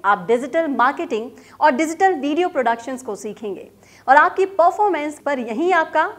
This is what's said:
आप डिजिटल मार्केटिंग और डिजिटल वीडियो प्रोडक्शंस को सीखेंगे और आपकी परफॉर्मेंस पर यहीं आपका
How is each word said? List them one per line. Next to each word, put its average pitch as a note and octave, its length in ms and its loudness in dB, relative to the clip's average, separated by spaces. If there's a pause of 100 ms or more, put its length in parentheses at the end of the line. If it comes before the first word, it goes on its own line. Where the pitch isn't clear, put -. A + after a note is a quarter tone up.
आप G3 220 2
डिजिटल C#4+ 420 0
मार्केटिंग B3+ 600 -2 (320)
और D4+ 120 6
डिजिटल E4 420 0
वीडियो D4 340 0
प्रोडक्शंस B3+ 540 -4
को G#3 140 -8
सीखेंगे G3+ 520 -10 (380)
और C4 100 6
आपकी F4+ 280 2 (120)
परफॉर्मेंस E4+ 600 0
पर C#4+ 220 -4
यहीं A#3+ 320 -2
आपका D#4+ 460 0